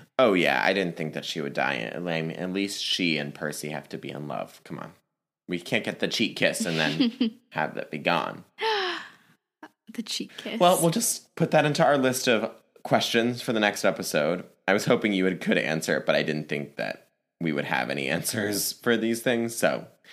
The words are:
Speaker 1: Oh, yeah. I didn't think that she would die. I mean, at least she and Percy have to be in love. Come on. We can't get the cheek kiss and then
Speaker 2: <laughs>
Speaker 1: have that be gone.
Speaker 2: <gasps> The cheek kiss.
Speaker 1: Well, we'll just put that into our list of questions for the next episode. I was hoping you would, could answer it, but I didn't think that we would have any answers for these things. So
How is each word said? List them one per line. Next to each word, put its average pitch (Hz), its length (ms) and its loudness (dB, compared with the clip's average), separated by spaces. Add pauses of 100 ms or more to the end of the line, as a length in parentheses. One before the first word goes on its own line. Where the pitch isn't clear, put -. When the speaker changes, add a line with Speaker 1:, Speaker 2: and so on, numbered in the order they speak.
(200)
Speaker 1:
Oh, 120 140 8
yeah. 71 300 4
I 95 100 4
didn't 92 240 0
think 78 160 -6
that - 120 -8
she - 160 -6
would 69 120 -6
die. 65 400 -2
I 76 60 -8
mean, 80 320 -4
at 92 200 -6
least 98 320 -4
she 85 360 0
and 73 160 -8
Percy 76 340 -6
have 76 200 -8
to - 100 -8
be - 100 -12
in 73 180 -10
love. - 360 -8
Come - 160 -12
on. - 140 -14 (540)
We 90 120 -4
can't 113 240 -2
get 101 160 -6
the 101 80 -2
cheek 92 300 -2
kiss 101 280 0
and 82 140 0
then 220 640 0
Speaker 2:
<laughs> - 80 -20
Speaker 1:
have - 260 -4
that - 160 -10
be 76 80 -6
gone. - 440 -2 (160)
Speaker 2:
<gasps> 392 400 -2 (960)
The - 100 -8
cheek - 340 -8
kiss. - 220 -8
Speaker 1:
Well, 180 220 6
we'll 165 100 6
just - 440 -2
put 160 160 0
that 151 140 6
into 151 180 2
our 143 140 6
list 127 300 2
of 110 240 2 (320)
questions 120 580 2
for 127 120 -2
the 113 60 2
next 104 260 2
episode. 90 580 0 (240)
I 95 60 4
was 107 120 2
hoping 117 280 2
you 92 100 2
would, 92 160 2
could 101 180 0
answer 78 400 0
it, - 80 -4
but 76 100 4
I 76 80 4
didn't 76 260 -2
think 71 260 -6
that 50 320 -8 (320)
we 85 140 0
would 69 120 -2
have 64 240 -2
any 69 180 -4
answers 101 680 -2
for 117 240 0
these 113 240 -2
things. 117 340 -2
So 64 320 0 (260)